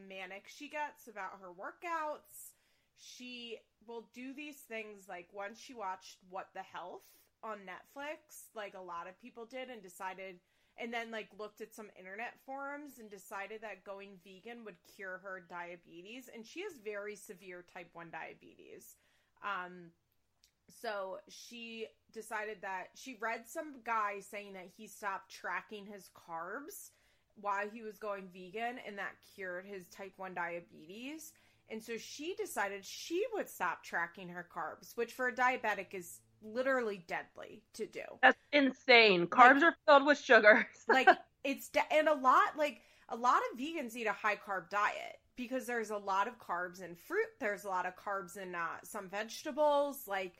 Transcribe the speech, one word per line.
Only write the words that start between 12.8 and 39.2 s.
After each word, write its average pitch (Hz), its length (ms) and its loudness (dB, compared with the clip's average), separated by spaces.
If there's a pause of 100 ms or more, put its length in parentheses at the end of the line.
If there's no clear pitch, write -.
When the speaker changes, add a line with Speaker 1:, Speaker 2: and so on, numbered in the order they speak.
Speaker 1:
and 220 100 -14
decided 202 520 -10
that 196 220 -12
going 196 400 -14
vegan 214 420 -16
would 190 120 -14 (180)
cure 185 240 -10
her 185 280 -12
diabetes. 175 840 -12
And 226 120 -14
she 311 180 -12
has 403 100 -10 (100)
very 208 320 -8
severe 180 480 -16 (100)
type 175 200 -14
one 170 160 -14
diabetes. 147 880 -14 (480)
Um, 180 480 -8 (920)
so 196 380 -6 (100)
she 226 580 -12 (240)
decided 214 500 -8
that, 190 340 -6
she 254 240 -14
read 233 280 -4
some 311 360 -10
guy 208 360 -2
saying 202 340 -12
that 185 220 -14
he 214 120 -18
stopped 196 440 -8
tracking 196 540 -8
his 202 300 -16
carbs 190 720 -10 (500)
while 202 320 -2
he 233 120 -14
was 208 140 -10
going 196 360 -6
vegan, 214 520 -6
and 202 120 -10
that 185 160 -6 (220)
cured 185 300 -6
his 196 220 -12
type 190 300 -14
one 185 160 -10
diabetes. 175 1000 -8 (360)
And 220 140 -10
so 226 140 -8
she 302 380 -8
decided 202 500 -4
she - 380 -4 (100)
would 339 160 -2
stop - 340 -4
tracking 175 460 -4
her 175 240 -10
carbs, 165 420 -8
which 233 180 -2
for 254 140 -2
a 233 80 -4
diabetic 226 580 2
is 180 260 -12 (220)
literally 226 680 0
deadly - 540 -8 (120)
to 220 120 -6
do. - 180 -8 (180)
Speaker 2:
That's - 160 8 (160)
insane. 233 680 8